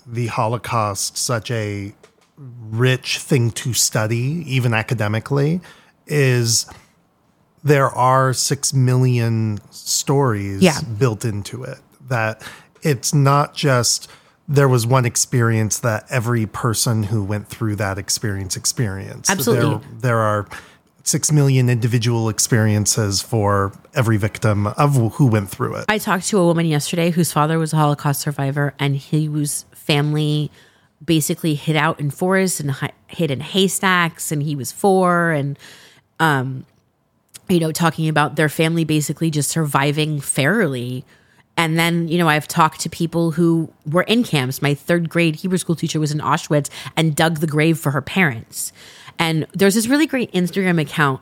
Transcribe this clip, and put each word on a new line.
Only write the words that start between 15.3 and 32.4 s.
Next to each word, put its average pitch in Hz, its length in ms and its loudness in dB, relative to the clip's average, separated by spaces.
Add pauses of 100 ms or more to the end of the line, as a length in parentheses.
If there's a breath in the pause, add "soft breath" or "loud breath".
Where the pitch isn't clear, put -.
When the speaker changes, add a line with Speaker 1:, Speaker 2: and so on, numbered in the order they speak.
Speaker 1:
that 107 320 -2
every 120 340 0
person 110 600 -2
who 104 200 -2
went 101 240 -4
through 107 280 -4
that 98 200 -2
experience 98 600 -6
experienced. 98 720 -4
Speaker 2:
Absolutely. 143 480 0
Speaker 1:
There, - 20 -16 (200)
there 117 180 0
are 104 300 0 (560 loud breath)
six - 280 -2
million 135 360 4
individual 117 600 0
experiences 107 920 2
for 101 500 0 (220)
every 110 220 2
victim 104 520 0
of 143 280 2
wh-, 113 180 2
who 147 120 4
went 107 240 2
through 117 260 -6
it. 113 120 -8
Speaker 2:
I 214 100 2
talked 190 300 -2
to 214 100 2
a 175 60 4
woman 170 220 2
yesterday 165 440 0
whose 170 220 0
father 156 260 2
was 160 140 -2
a 156 40 0
Holocaust 147 440 0
survivor, 143 580 -2
and 139 180 0
he 151 320 -2
was 147 440 -4
family 151 800 -2 (540 soft breath)
basically 160 520 0
hid 156 180 -2
out 156 240 0
in 143 120 -4
forests 185 500 0